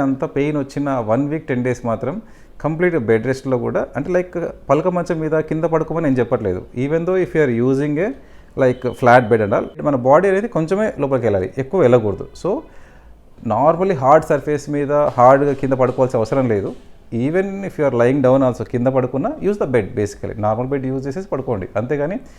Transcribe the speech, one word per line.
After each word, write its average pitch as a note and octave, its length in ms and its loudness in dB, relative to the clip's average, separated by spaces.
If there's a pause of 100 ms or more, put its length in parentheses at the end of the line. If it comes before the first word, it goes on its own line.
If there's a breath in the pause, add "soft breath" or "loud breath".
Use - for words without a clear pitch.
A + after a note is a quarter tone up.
అంత C3+ 180 -2 (140)
పెయిన్ D3 260 0
వచ్చిన C#3+ 260 -4 (220)
వన్ C3 220 2
వీక్, D#3+ 180 -6
టెన్ B2 160 -2
డేస్ B2 240 -4
మాత్రం B2 240 -4 (480 soft breath)
కంప్లీట్ E3 320 0 (140)
బెడ్ A2+ 200 2
రెస్ట్‌లో C3 360 -2
కూడా, A#2 160 -2 (160)
అంటే, D3+ 180 -6
లైక్, F3+ 200 -2 (340)
పలక D#3 180 2 (100)
మంచం E3+ 260 -2
మీద D#3 120 2 (140)
కింద D#3+ 240 -2
పడుకోమని D#3+ 340 -2
నేను C3+ 140 2
చెప్పట్లేదు. G#2+ 400 -2 (220)
Even D#3 240 0
though F#3 180 2
if F3+ 100 -8
you D#3+ 100 4
are B2 80 0 (140)
using C#3 260 0 (120)
a, - 20 -2 (560 soft breath)
like, B2+ 200 2 (160)
flat B2 320 6
bed A2+ 140 4
and G#2 120 0
all, - 100 -2 (200)
మన C#3+ 80 2 (120)
బాడీ E3 240 6
అనేది G3+ 240 0
కొంచెమే F#3+ 320 0 (160)
లోపలికి C3+ 240 0
వెళ్ళాలి, F#2+ 220 0 (140)
ఎక్కువ F#3+ 220 -4
వెళ్ళకూడదు. A2+ 420 2 (140)
So, E3 80 -4 (1040 soft breath)
normally E3 500 2
హార్డ్ D#3 280 6
సర్ఫేస్ D3 360 -2 (100)
మీద C#3+ 160 -2 (260)
హార్డ్గా C#3 420 6
కింద C3+ 120 0 (100)
పడుకోవాల్సిన B2+ 400 0
అవసరం C3 320 0
లేదు. G#2 160 -2 (540)
Even F3+ 220 0 (220)
if - 100 -16
you D3 100 2
are B2+ 120 -2
lying C3 260 4
down C3 200 4
also, A#2 160 -2 (100)
కింద B2 220 0
పడుకున్నా C3+ 340 -2 (200)
use G#3 140 -2
the E3 120 -2
bed G#2 120 2 (120)
basically. G2+ 360 -4 (120)
నార్మల్ A#2 260 -2
బెడ్ C3+ 180 -2
యూజ్ C3+ 180 -4
చేసేసి F#3 260 -8
పడుకోండి, B2 320 -4 (120)
అంతేగాని C#3+ 380 -2 (220 loud breath)